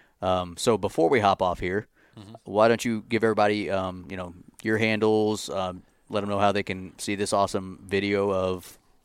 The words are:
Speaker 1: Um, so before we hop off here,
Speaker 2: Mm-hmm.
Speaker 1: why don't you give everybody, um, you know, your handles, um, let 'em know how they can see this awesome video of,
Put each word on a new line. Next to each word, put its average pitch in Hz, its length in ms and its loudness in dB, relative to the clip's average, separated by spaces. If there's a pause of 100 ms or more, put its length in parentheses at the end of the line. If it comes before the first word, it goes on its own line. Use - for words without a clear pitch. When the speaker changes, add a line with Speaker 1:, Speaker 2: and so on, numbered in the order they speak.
(220)
Speaker 1:
Um, 90 360 -2
so 113 200 2
before 104 300 0
we 139 120 4
hop 98 220 4
off 90 180 -2
here, 90 260 -4 (320)
Speaker 2:
Mm-hmm. 104 140 -20 (120)
Speaker 1:
why 104 240 4
don't 113 140 2
you 110 280 -4
give 110 140 2
everybody, 104 460 2
um, 92 380 -4
you 95 80 -10
know, 90 160 -10 (300)
your 110 160 0
handles, 107 720 2
um, 92 320 -6 (260)
let 104 140 -2
'em 101 80 -4
know 101 80 -2
how 101 120 4
they 101 120 0
can 92 360 -10
see - 160 -2
this 98 200 -2
awesome 95 520 -2
video 101 440 0
of, 92 480 -2 (260)